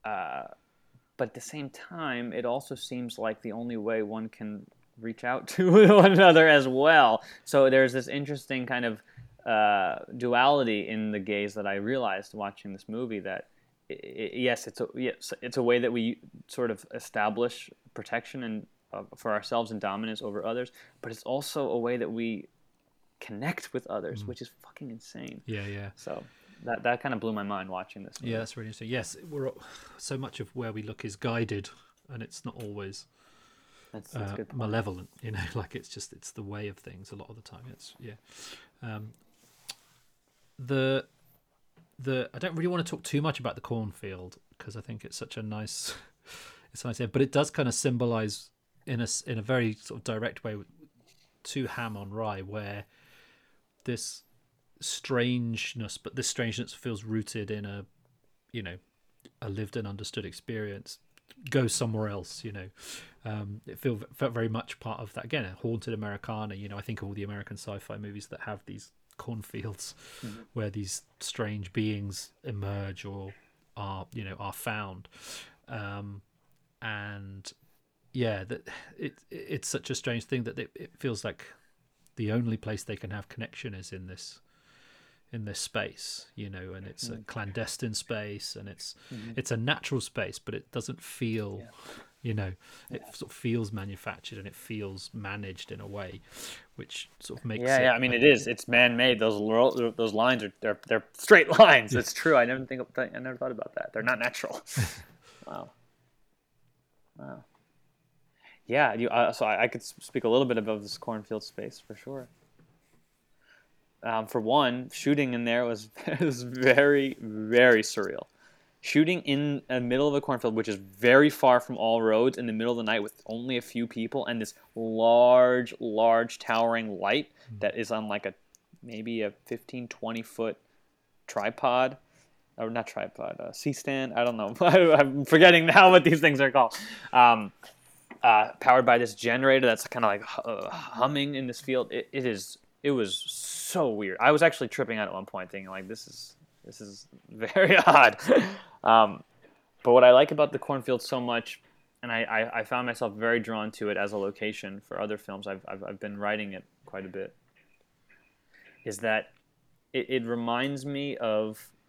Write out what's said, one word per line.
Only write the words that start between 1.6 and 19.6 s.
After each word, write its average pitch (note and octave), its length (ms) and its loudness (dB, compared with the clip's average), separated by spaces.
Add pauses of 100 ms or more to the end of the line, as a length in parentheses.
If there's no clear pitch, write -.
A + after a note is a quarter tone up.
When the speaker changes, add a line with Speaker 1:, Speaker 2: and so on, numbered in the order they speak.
Speaker 1:
time, B2+ 640 -8
it A#2+ 120 -6
also C3 300 -6
seems B2 440 -10
like A2 240 -6
the G#2+ 100 -10
only A#2 240 -8
way A2 260 -2
one A2 260 -8
can G#2 360 -12 (360)
reach A2+ 240 -10
out B2 240 -4
<laughs> - 80 -10
to F#3 140 4 (240)
one G3 180 12
another E3 360 12
as C#3+ 180 8
well. C3 560 6 (220)
So C3+ 260 6
there's C3 220 6
this B2+ 160 -4
interesting C#3 580 -6
kind B2 180 -4
of, A2 180 -6 (440)
uh, G#2 540 2 (160)
duality A#2+ 720 2
in G#2+ 240 -4
the G#2 80 -4
gaze G2+ 340 -4
that G2+ 120 -6
I G2 100 -4
realized G#2 580 -4
watching G2+ 380 -10
this G2 160 -18
movie, A2 320 -8
that F#2 280 -10 (420)
i-, - 40 -10
i-, F2+ 400 -10
yes, B2 320 -2
it's A2+ 140 -16
a, B2 140 -2
yes, - 380 -8 (100)
it's B2 140 -8
a C3 60 0
way A#2+ 160 4
that A#2+ 140 0
we A#2 260 -4 (300)
sort A#2+ 220 -6
of G2+ 140 -10 (100)
establish A2+ 760 -4 (240)
protection A#2+ 480 -10
and, A2 240 -8 (260)
uh, G2 100 -12 (140)
for A2 160 -6
ourselves A2 380 -4